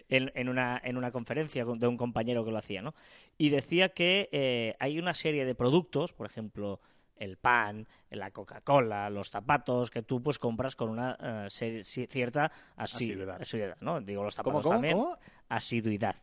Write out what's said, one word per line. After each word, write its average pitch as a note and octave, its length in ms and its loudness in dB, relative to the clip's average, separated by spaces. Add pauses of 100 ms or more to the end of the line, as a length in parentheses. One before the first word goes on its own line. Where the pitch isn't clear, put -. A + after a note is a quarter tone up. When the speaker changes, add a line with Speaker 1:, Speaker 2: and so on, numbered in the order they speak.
Speaker 1:
en, C3 240 4
en B2+ 160 -2
una, B2+ 340 0
en B2+ 140 -4
una B2 140 -2
conferencia B2+ 520 -2
con, A#2 140 -2
de A#2 100 2
un A#2+ 80 2
compañero A#2 480 0
que A2 80 -4
lo A2 60 0
hacía, G2 240 -6
¿no? C3+ 140 -8 (420)
Y D3+ 120 4
decía E3+ 400 4
que, F#3 420 2
eh, B2 480 2
hay C#3+ 180 -2
una F3 160 0
serie D3+ 320 0
de B2+ 80 2
productos, C#3+ 580 2
por - 140 -12
ejemplo, G2+ 560 -8 (360)
el F#2+ 200 -10
pan, A2 500 2 (220)
la G2+ 220 -8
Coca-Cola, G#2+ 800 2
los G2+ 180 -6
zapatos, B2 640 0
que A#2+ 100 -6
tú, B2 220 -2
pues, D3 160 0
compras B2 360 -2
con A2+ 140 -2
una, A#2+ 320 -2
eh, A2 280 -6
se-, A2+ 320 -6
ci-, A#2+ 280 -6
cierta C3+ 420 0 (240)
asi-, A2+ 360 -4
Speaker 2:
Asiduidad. F#2+ 300 -6
Speaker 1:
asiduidad, G2+ 380 -4
¿no? - 220 -4
Digo, G2 220 -4
los G#2 120 -4
Speaker 2:
¿Cómo, - 80 -6 (160)
Speaker 1:
zapatos A2 40 0
Speaker 2:
cómo, D#3 120 4
Speaker 1:
también. D3+ 220 4
Speaker 2:
cómo? D#4+ 200 0 (320)
Speaker 1:
Asiduidad. A2 720 0